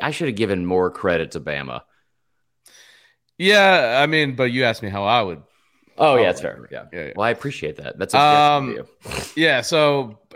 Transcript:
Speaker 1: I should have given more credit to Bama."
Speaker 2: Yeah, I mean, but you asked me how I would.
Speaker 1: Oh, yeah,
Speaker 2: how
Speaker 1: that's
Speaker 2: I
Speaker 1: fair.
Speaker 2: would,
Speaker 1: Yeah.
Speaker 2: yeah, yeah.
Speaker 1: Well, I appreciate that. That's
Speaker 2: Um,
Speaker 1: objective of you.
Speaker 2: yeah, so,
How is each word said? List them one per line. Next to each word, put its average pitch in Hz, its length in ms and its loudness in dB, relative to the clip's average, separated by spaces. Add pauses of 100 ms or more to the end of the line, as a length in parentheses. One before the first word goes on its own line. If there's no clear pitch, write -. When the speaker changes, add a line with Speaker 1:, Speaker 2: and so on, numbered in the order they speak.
Speaker 1:
I 143 80 -2
should 156 160 -6
have 117 100 -4
given 95 300 -2
more 90 240 2
credit 87 420 -2
to 80 80 -10
Bama." 69 420 -8 (1600)
Speaker 2:
Yeah, 185 640 4
I 147 40 4
mean, 151 280 0
but 127 160 0
you 127 140 0
asked 113 180 -2
me 107 60 -6
how 101 160 -4
I 113 180 2
would. 85 180 -6 (560)
Speaker 1:
Oh, 139 200 4
yeah, 120 60 4
Speaker 2:
how 98 40 4
Speaker 1:
that's 90 140 -2
Speaker 2:
I - 20 -14
Speaker 1:
fair. 60 180 -8
Speaker 2:
would, 60 120 -20
Speaker 1:
Yeah. 62 200 -14
Speaker 2:
yeah, 82 140 -10
yeah. 64 80 -14
Speaker 1:
Well, 101 100 -4
I 117 60 2
appreciate 117 460 -8
that. 71 220 -14
That's 95 160 -6
Speaker 2:
Um, 147 560 4
Speaker 1:
objective - 260 -12 (100)
of - 300 -10
you. 151 80 0
Speaker 2:
yeah, 139 160 2
so, 143 580 0 (180)